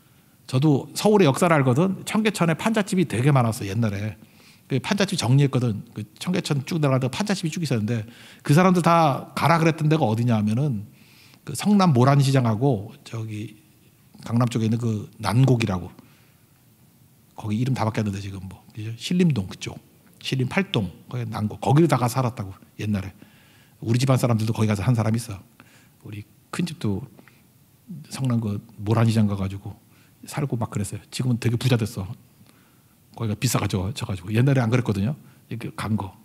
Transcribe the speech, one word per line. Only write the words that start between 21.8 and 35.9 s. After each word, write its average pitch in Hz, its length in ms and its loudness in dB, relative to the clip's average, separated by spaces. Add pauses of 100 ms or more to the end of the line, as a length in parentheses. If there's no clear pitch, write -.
다 135 100 4
가서 120 160 0
살았다고, 117 380 -4 (280)
옛날에. 101 320 -4 (680)
우리 117 180 0
집안 131 180 2
사람들도 113 380 0
거기 110 120 0
가서 104 160 0
한 127 120 2
사람 110 200 0
있어. 107 240 -6 (640)
우리 104 220 -14 (260)
큰 175 160 -4
집도 110 360 -6 (1080)
성남 123 320 -2
그 101 200 -4 (160)
모란시장 110 520 2
가가지고 98 480 -6 (500)
살고 139 300 -4
막 117 140 -4
그랬어요. 101 300 -6 (120)
지금은 127 260 -2
되게 120 180 -2
부자 123 200 2
됐어. 101 300 -4 (1080)
거기가 107 220 -4
비싸가지고, 104 580 -2
져가지고. 98 400 -8
옛날에 131 260 4
안 117 80 0
그랬거든요. 113 460 0 (340)
이렇게 113 280 -10
간 113 200 -4